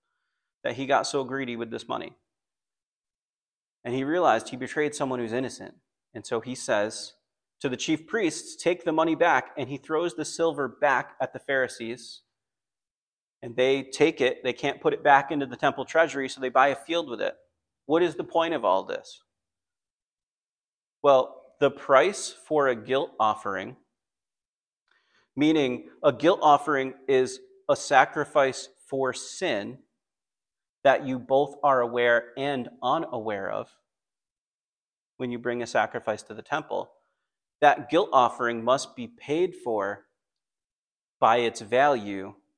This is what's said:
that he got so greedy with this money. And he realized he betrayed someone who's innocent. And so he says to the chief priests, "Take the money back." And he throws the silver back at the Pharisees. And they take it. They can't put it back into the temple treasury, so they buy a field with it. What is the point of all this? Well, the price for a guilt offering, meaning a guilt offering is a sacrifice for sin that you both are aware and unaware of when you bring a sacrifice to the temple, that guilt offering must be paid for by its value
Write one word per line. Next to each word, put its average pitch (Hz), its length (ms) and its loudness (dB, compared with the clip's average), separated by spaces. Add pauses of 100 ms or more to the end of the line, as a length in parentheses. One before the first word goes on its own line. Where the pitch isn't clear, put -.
(640)
that 120 120 -6
he 135 100 -8
got 127 220 0
so 139 160 -4
greedy 127 320 -8
with 113 160 -8
this 117 160 -12
money. 117 300 -10 (1700)
And 123 80 -6
he 131 100 -2
realized 143 460 0
he 127 80 -12
betrayed 147 360 -4
someone 127 260 -4
who's 117 120 -4
innocent. 127 440 -6 (380)
And 110 120 -12
so 113 160 -4
he 127 140 -10
says 107 580 -4 (480)
to 139 80 -4
the 123 80 -6
chief 160 300 -4
priests, - 540 -4
"Take 175 220 0
the 170 80 -2
money 160 240 2
back." 156 420 2
And 127 120 -8
he 139 80 -10
throws 165 380 -4
the 151 100 -8
silver 147 420 -2
back 135 540 -2
at 127 100 -6
the 123 80 -14
Pharisees. 123 840 -6 (1160)
And 117 140 -12
they 131 280 2
take 156 360 2
it. 131 240 0
They 123 100 -2
can't - 280 -6
put 151 120 2
it - 80 -6
back 139 300 6
into 143 140 -2
the 123 100 -12
temple 139 300 -2
treasury, 139 420 0
so 131 140 -10
they 127 80 -2
buy 131 180 4
a 135 80 0
field 160 340 -6
with 107 120 -6
it. - 160 -4 (480)
What 165 180 2
is 165 120 0
the 175 80 -8
point 165 300 0
of 123 100 -4
all 95 200 2
this? - 380 -12 (1800)
Well, - 560 2
the 139 120 4
price 151 580 4
for 147 380 -2
a 123 80 2
guilt 127 440 -2
offering, 104 560 -2 (1600)
meaning 139 540 0 (140)
a 147 100 6
guilt 165 280 2
offering 143 520 4 (140)
is 131 320 2 (300)
a 139 60 4
sacrifice 139 960 2 (180)
for 131 260 -2
sin 123 680 -6 (1040)
that 135 220 4
you 131 140 -6
both 135 440 0
are 135 180 4
aware 120 560 2
and 135 320 -4 (120)
unaware 113 680 -4
of 107 180 -8 (1500)
when 123 140 -6
you 120 60 -8
bring 120 240 -4
a 113 60 -8
sacrifice 110 560 -2
to 110 100 -16
the 110 80 -18
temple, 143 500 -6 (680)
that - 300 4
guilt 185 220 2
offering 117 520 2
must 123 320 0
be 117 120 -12
paid 175 480 -4
for 101 520 -4 (1120)
by 120 180 6
its 117 240 -2
value 104 720 0 (240)